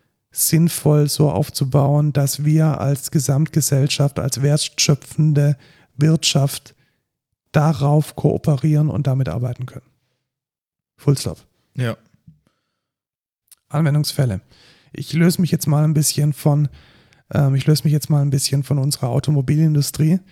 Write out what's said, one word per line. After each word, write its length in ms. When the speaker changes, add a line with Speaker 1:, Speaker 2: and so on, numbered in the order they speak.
Speaker 1:
sinnvoll 760
so 200
aufzubauen, 840
dass 320
wir 360
als 300
Gesamtgesellschaft, 1080
als 220
wertschöpfende 1160
Wirtschaft 800
darauf 680
kooperieren 720
und 180
damit 220
arbeiten 380
können. 180
Full 220
stop. 260
Speaker 2:
Ja. 220
Speaker 1:
Anwendungsfälle. 720
Ich 200
löse 280
mich 100
jetzt 160
mal 180
ein 100
bisschen 380
von, 360
ähm, 220
ich 100
löse 180
mich 80
jetzt 180
mal 120
ein 80
bisschen 320
von 160
unserer 320
Automobilindustrie 1080